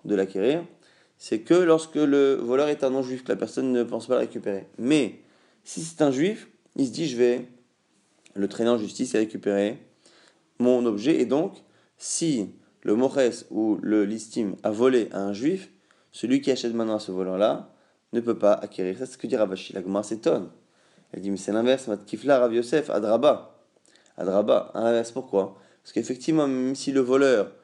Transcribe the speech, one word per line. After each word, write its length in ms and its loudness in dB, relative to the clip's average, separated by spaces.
de 100 -2
l'acquérir, 480 0
c'est 220 -4
que 140 2
lorsque 420 4
le 380 4
voleur 340 0
est 160 -2
un 60 2
non-juif, 340 -4
que 80 -2
la 40 0
personne 360 -2
ne 100 2
pense 240 -6
pas 80 0
le 60 2
récupérer. 480 -6
Mais 400 0
si 160 -12
c'est 200 -10
un 120 4
juif, 360 -2
il 100 0
se 60 -8
dit, 160 -4
je 80 -6
vais 320 2
le 120 -2
traîner 240 0
en 80 2
justice 380 -4
et 20 4
récupérer 600 0
mon 260 4
objet. 340 2
Et 60 2
donc, 300 -2
si 520 -4
le 120 0
Mores 240 0
ou 320 0
le 220 2
Listim 580 -4
a 80 -2
volé 400 2
à 120 -4
un 100 -2
juif, 380 -4
celui 280 0
qui 120 0
achète 200 -2
maintenant 240 -2
à 40 -2
ce 100 -12
voleur-là 600 0
ne 80 0
peut 180 -2
pas 140 6
acquérir. 460 -4
Ça, 80 -8
c'est 60 -16
ce 60 -20
que 80 -10
dit 100 -2
Rav 160 0
Ashi. 200 -12
La 100 -8
Gemara 200 -2
s'étonne. 480 -2
Elle 80 -12
dit, « 120 -6
Mais 40 -2
c'est 160 -6
l'inverse, 360 0
Matkifla, 500 0
Rav 160 2
Yosef, 360 0
Adraba. » 760 0
Adraba, 580 0
à 80 -4
l'inverse, 280 0
pourquoi ? 480 -2
Parce 100 -20
qu'effectivement, 540 0
même 280 -2
si 180 -6
le 80 4
voleur 520 2